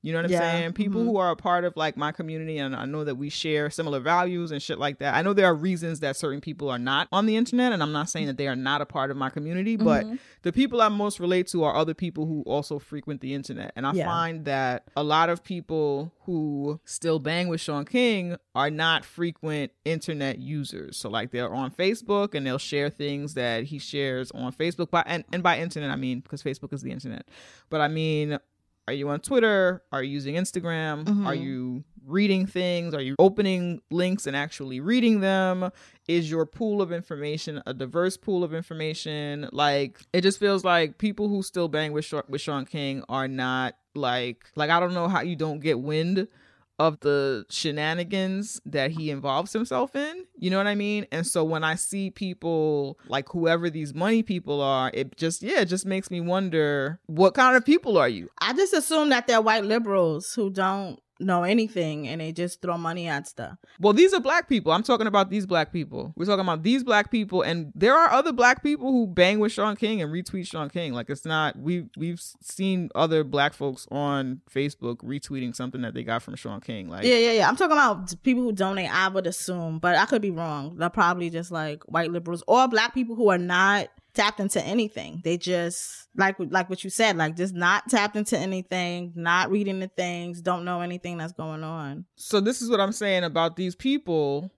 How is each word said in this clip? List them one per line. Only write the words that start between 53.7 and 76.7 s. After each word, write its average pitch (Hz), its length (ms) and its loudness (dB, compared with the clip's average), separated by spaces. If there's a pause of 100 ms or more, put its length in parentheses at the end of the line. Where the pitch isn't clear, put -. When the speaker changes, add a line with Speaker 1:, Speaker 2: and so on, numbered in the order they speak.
Speaker 1:
these 151 240 -8
money 214 280 2
people 147 380 -2
are, 135 340 2
it 135 220 -4
just, 165 260 -2
yeah, 254 180 2
it 196 60 4
just 185 200 -4
makes 190 240 -4
me 175 100 -4
wonder, 160 840 0
what 175 280 6
kind 254 220 6
of 240 80 4
people 285 340 4
are 131 100 6
you? 98 200 -4 (120)
Speaker 2:
I 196 120 0
just 370 220 2
assume 302 360 2
that 247 160 4
they're 233 160 6
white 220 220 4
liberals 196 720 2
who 202 160 0
don't 190 480 -2 (220)
know 180 240 0
anything 180 640 0
and 160 120 -6
they 160 120 -6
just 175 280 -6
throw 175 160 -2
money 170 300 -4
at 143 220 -4
stuff. - 280 -12 (220)
Speaker 1:
Well, 208 140 6
these 359 200 10
are 381 60 4
black 320 300 2
people. 175 240 4
I'm 185 100 4
talking 226 240 4
about 196 240 4
these 202 160 -2
black 170 260 2
people. 156 440 -6
We're 165 80 -4
talking 196 160 2
about 160 240 0
these 247 180 4
black 247 300 2
people, 208 300 0
and 165 340 -2
there 214 180 6
are 330 160 8
other 285 220 4
black 247 320 6
people 294 260 0
who 240 160 4
bang 180 320 6
with 214 140 2
Sean 208 240 0
King 214 260 0
and 151 100 -4
retweet 180 360 -6
Sean 151 200 -6
King. 160 260 -6
Like, 120 160 -6
it's 139 140 -8
not, 156 320 0
we, 165 280 -2 (120)
we've 170 220 -6
s-, - 220 -16
seen 185 560 -2
other 160 260 4
black 139 320 0
folks 139 380 -6
on 139 480 -2 (120)
Facebook 135 440 -4
retweeting 131 580 -8
something 131 280 -8
that 117 120 -6
they 123 80 -6
got 117 220 -4
from - 100 -12
Sean - 260 -10
King. 101 280 -10